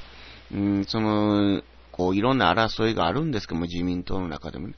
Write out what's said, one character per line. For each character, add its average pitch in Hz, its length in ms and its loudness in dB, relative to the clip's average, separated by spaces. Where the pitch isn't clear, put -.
う 101 40 -4
ん、 101 280 2
そ 110 160 -2
の、 104 640 2
こ 90 140 0
う、 95 80 2
い 101 40 0
ろ 127 140 2
ん 131 40 2
な 87 140 6
争 110 360 2
い 110 60 0
が 90 120 2
あ 85 60 2
る 143 120 -2
ん 165 60 -2
で 117 80 -2
す - 80 -6
け - 80 -6
ど 82 60 -2
も、 87 60 -2
自 87 180 -4
民 90 180 -2
党 95 180 -2
の 90 60 -4
中 78 240 -8
で - 80 -10
も 85 80 -8
ね。 - 120 -10